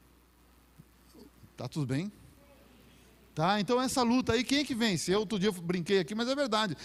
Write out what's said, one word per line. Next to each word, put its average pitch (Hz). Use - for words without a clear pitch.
Tá 120
tudo 143
bem? 147
Tá? 190
Então 240
essa 262
luta 240
aí, 240
quem 277
é 302
que 262
vence? 208
Eu 208
outro 214
dia 190
eu 214
brinquei 180
aqui, 208
mas 233
é 269
verdade. 214